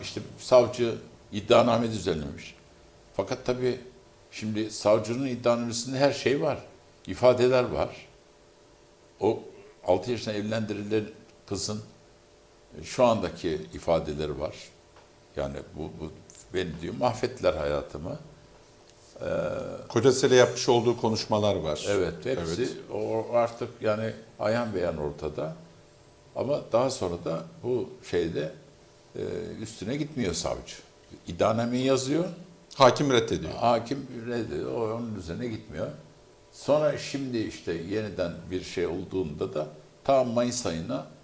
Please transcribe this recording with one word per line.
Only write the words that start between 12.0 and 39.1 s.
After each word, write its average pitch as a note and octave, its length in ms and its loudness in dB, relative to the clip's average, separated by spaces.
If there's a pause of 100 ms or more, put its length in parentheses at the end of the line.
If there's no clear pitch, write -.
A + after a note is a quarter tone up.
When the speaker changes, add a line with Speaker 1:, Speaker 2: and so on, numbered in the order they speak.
Speaker 1:
şu - 220 2
andaki F2 560 2 (140)
ifadeleri D#2 680 0
var. - 140 -6 (840)
Yani C#2 200 -4 (200)
bu, D2 60 -8
bu E2 300 -10 (420)
"Beni," F2+ 160 0 (120)
diyor, F2+ 160 -6
"mahvettiler A2+ 560 0
hayatımı." D2 640 -4 (1000)
Ee, - 40 -8 (640)
Speaker 2:
Kocasıyla B2+ 480 6
yapmış - 320 6
olduğu A#2+ 320 4
konuşmalar G#2 560 2
var. D#2 320 -2
Speaker 1:
Evet, F2+ 260 0 (100)
hepsi F2 380 -2
Speaker 2:
Evet. - 100 -4 (200)
Speaker 1:
o A2 400 -2
artık A#2 360 0 (120)
yani A2 320 0 (260)
ayan A2+ 360 0
beyan E2+ 220 0
ortada. D2+ 600 -6 (800)
Ama C#3+ 240 -2 (120)
daha B2 180 4
sonra F2 340 -4
da E2 180 -4 (200)
bu A#2+ 260 -2 (220)
şeyde, F2+ 420 0 (640)
e, - 40 -6 (420)
üstüne G#2+ 340 -6
gitmiyor B2 380 -2
savcı. A#1+ 400 -6 (520)
İddianameyi A#2 580 2
yazıyor. C3+ 400 2 (500)
Speaker 2:
Hakim C3+ 380 6
reddediyor. G#2 400 2
Speaker 1:
Hakim A#2+ 540 2 (220)
reddediyor. A#2 440 -4
O A2+ 220 -2
onun A#2 200 -6
üzerine F#2 320 -6
gitmiyor. G#2+ 420 -6 (640)
Sonra C#3+ 460 2
şimdi C3 400 -4
işte F#2+ 340 -4
yeniden F#2 600 -4 (180)
bir F#2 140 -4
şey F2 220 -2
olduğunda F2 680 -4